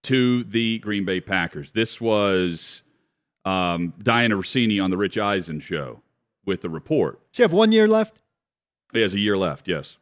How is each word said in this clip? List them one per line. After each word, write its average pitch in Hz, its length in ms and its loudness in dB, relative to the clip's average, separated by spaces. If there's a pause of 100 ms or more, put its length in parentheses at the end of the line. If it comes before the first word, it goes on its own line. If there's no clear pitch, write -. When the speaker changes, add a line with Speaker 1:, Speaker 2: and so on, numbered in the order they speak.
Speaker 1:
to 123 400 2
the 113 360 -2
Green 104 240 -4
Bay 92 160 -2
Packers. 85 520 -4
This 113 280 -2
was, 98 840 0 (600)
um, 87 500 -2 (100)
Dianna 117 360 2
Russini 107 440 0
on 92 80 0
the 90 60 -2
Rich 98 200 -2
Eisen 95 420 -2
show 71 440 -8 (420)
with 95 160 -4
the 90 80 -8
report. 80 500 -2 (120)
Speaker 2:
Does - 60 -12
he 247 40 4
have 190 120 4
one 220 180 4
year 220 160 6
left? 220 340 0 (720)
Speaker 1:
He 113 80 0
has 101 140 0
a 101 40 0
year 104 160 2
left, 87 320 -2
yes. 78 340 -6